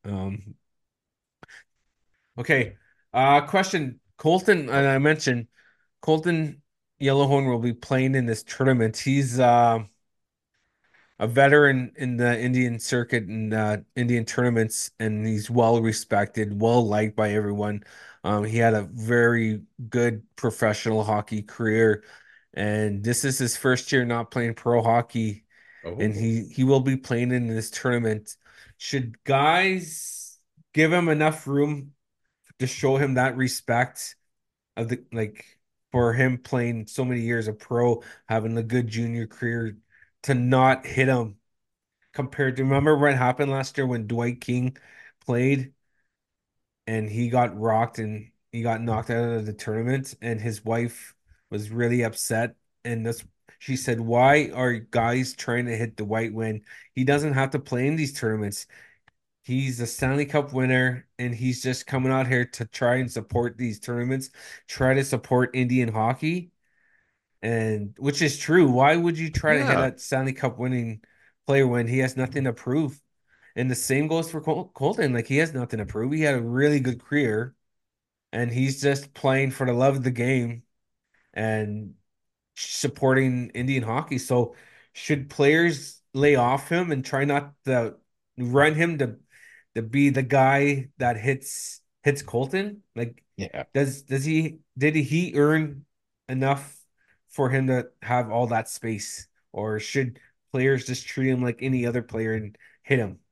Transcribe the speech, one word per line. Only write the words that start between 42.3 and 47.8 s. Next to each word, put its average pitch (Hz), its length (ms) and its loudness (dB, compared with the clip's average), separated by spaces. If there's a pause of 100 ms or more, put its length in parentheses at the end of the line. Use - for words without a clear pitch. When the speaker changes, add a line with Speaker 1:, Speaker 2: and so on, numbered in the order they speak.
Speaker 1:
to, 135 80 -2
remember 139 320 4
what 143 200 4
happened 127 340 0
last 135 280 -4
year 135 80 0
when 117 200 -4
Dwight 120 340 -4
King 123 360 -2 (480)
played 131 480 0 (1120)
and 110 220 -4
he 117 200 -2
got 117 300 0
rocked 113 400 0